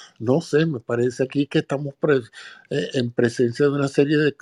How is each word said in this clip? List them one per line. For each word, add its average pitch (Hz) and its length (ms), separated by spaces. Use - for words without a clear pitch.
No 127 240
sé, 156 240
me 139 140
parece 120 440
aquí 143 220
que 160 140
estamos 143 340
pre-, 143 280
eh, 143 240
en 123 180
presencia 120 540
de 143 60
una 139 160
serie 147 300
de, 151 240